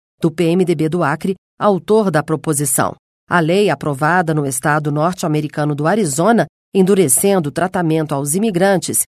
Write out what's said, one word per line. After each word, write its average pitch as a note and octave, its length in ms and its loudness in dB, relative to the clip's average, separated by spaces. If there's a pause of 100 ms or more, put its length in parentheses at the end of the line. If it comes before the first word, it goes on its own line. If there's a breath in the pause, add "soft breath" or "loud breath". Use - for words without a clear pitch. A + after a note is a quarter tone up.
(220)
do E3 80 2
P E3+ 140 -2
M F3 200 2
D F3 120 0
B D#3 120 0
do F3 140 -2
Acre, D#3+ 320 -2 (260)
autor G3 480 2
da D3+ 140 0
proposição. D3 720 -2 (340)
A F3 120 2
lei F#3 280 2
aprovada D#3 640 0
no D3+ 140 -2
estado D3+ 460 -2
norte-americano D3+ 800 -2
do D3 140 -2
Arizona, F#3+ 580 2 (260)
endurecendo F#3+ 760 2
o C3+ 40 -8
tratamento D#3+ 640 -2
aos C#3+ 200 -4
imigrantes, F#3+ 680 0 (120)